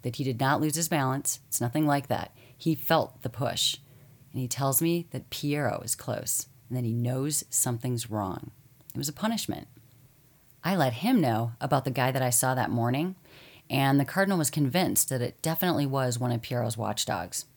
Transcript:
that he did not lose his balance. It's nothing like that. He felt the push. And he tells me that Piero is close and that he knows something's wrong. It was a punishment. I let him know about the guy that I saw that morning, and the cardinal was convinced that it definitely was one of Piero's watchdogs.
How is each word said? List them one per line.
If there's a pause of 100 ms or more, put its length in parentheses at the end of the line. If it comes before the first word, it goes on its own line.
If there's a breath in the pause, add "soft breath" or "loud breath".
that
he
did
not
lose
his
balance.
It's
nothing
like
that. (240 loud breath)
He
felt
the
push. (540 loud breath)
And
he
tells
me
that
Piero
is
close (220)
and
that
he
knows
something's
wrong. (420)
It
was
a
punishment. (960)
I
let
him
know
about
the
guy
that
I
saw
that
morning, (540 loud breath)
and
the
cardinal
was
convinced
that
it
definitely
was
one
of
Piero's
watchdogs. (120)